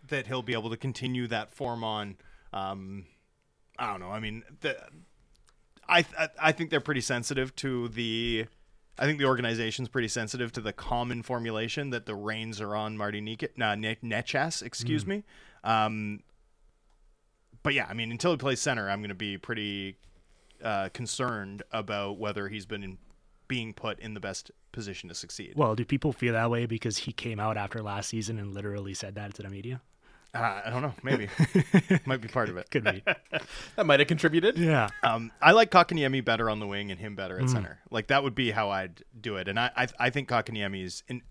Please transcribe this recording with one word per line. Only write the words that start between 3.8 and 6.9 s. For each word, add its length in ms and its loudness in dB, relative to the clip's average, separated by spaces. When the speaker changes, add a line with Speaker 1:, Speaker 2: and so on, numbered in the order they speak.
Speaker 1:
don't 80 -8
know. 100 -12
I 100 -6
mean, 220 -6
the, 140 -2
I, 160 6
I, 120 0
I 100 6
think 200 -2
they're 100 2
pretty 200 0